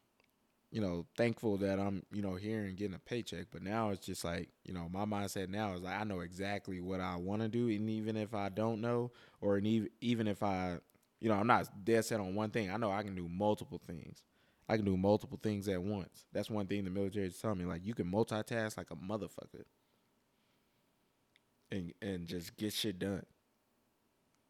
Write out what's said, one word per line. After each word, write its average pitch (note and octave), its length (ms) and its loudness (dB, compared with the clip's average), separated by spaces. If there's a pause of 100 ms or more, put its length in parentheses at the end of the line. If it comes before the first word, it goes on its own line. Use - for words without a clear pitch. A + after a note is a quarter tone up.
(720)
you A2 80 -4
know, F2 260 0 (120)
thankful A2+ 400 2
that G2 200 2
I'm, G2 260 -2 (100)
you G2+ 80 -4
know, F#2+ 140 -2
here G#2+ 260 -4
and F#2+ 160 -4
getting G2 180 -4
a D#2 40 -10
paycheck. F2+ 520 -6
But F2+ 120 -10
now G#2+ 260 0
it's G2 160 -4
just F#2 180 -6
like, F2 240 -2 (160)
you F#2+ 100 -10
know, E2+ 160 -6
my F#2+ 140 -2
mindset G2+ 460 -2
now G2+ 240 -2
is F2+ 80 -6
like, F#2 180 -4
I A2 60 -2
know F#2+ 160 -2
exactly F#2+ 580 -4
what F#2 220 -2
I F2+ 160 -2
wanna G#2 320 -2
do. A#2+ 180 2
And A2 220 2
even A2 260 0
if G#2+ 180 -2
I G2+ 140 0
don't G#2+ 320 0
know, A#2+ 320 0 (300)
or G2+ 160 6
an G2+ 100 4
ev-, A2 220 4 (100)
even A2+ 300 2
if G2 120 -2
I, F#2 360 2 (420)
you A2 80 0
know, A2 80 6
I'm G2+ 120 4
not G2+ 360 4
dead A2+ 220 6
set A2 160 0
on F#2+ 140 -2
one G#2+ 160 0
thing. G#2+ 200 0
I G#2 60 -2
know A2 160 2
I G#2 100 0
can G2 120 -6
do F2 120 -4
multiple F#2+ 580 0
things. - 380 -12 (460)
I A2 80 4
can G#2+ 80 2
do F#2+ 100 6
multiple G2+ 480 4
things G2+ 240 0
at F#2 140 2
once. G2 500 -4
That's G2+ 180 -2
one G#2 180 -2
thing G2+ 180 -2
the F#2 40 -4
military G2 380 0
is F2 100 -8
telling G#2+ 200 -2
me. F2 80 -2
Like, F2 200 -4
you A2+ 80 -4
can F2 160 -2
multitask A2 680 0
like F#2 140 -8
a F2 40 -10
motherfucker F#2+ 680 -6 (2000)
and, F2+ 300 -2
and F2+ 260 -2
just F2 280 -6
get G#2+ 160 -2
shit G2+ 280 -2
done. G2 260 -2 (1200)